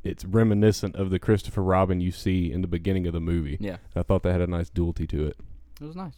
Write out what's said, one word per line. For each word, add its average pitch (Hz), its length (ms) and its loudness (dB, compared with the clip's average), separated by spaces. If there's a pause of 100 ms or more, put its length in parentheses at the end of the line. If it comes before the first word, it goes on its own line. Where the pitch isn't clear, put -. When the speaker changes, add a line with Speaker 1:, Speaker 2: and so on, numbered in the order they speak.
Speaker 1:
it's 80 220 -6
reminiscent 104 720 4
of 95 140 -2
the 92 100 0
Christopher - 420 0
Robin 92 380 4
you 90 120 0
see 90 420 0
in 92 80 -2
the 90 80 -2
beginning 87 360 0
of 82 60 0
the 82 80 -4
movie. 82 400 -2
Speaker 2:
Yeah. 98 180 -6 (200)
Speaker 1:
I 87 60 0
thought 95 200 2
that 90 80 2
had 90 80 2
a 87 80 0
nice 87 220 -4
duality 85 380 -2
to 76 200 -2
it. - 80 -8 (460)
Speaker 2:
It - 20 -12
was 156 140 -14
nice. 180 200 -12